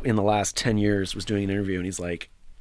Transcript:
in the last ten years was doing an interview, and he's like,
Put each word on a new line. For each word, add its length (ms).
in 140
the 60
last 340
ten 220
years 360
was 100
doing 200
an 60
interview, 260
and 80
he's 160
like, 300